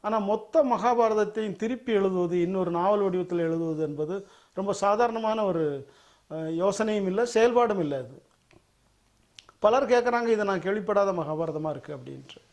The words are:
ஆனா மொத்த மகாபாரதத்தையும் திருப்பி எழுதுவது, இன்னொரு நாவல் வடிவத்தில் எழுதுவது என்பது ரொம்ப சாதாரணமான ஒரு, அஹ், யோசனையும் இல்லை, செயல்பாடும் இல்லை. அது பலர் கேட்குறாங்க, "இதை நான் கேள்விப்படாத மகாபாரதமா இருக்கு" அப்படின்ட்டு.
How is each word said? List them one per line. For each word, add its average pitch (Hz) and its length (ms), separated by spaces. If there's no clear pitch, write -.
ஆனா 214 180
மொத்த 220 460
மகாபாரதத்தையும் 220 920
திருப்பி 233 360
எழுதுவது, 185 480
இன்னொரு 180 300
நாவல் 190 300
வடிவத்தில் 180 380
எழுதுவது 165 440
என்பது 151 440
ரொம்ப 196 180
சாதாரணமான 220 720
ஒரு, 156 440
அஹ், 156 40
யோசனையும் 190 720
இல்லை, 202 280
செயல்பாடும் 226 440
இல்லை. 143 200
அது 127 240
பலர் 240 280
கேட்குறாங்க, 240 420
"இதை 214 160
நான் 190 160
கேள்விப்படாத 202 520
மகாபாரதமா 156 580
இருக்கு" 143 260
அப்படின்ட்டு. 135 460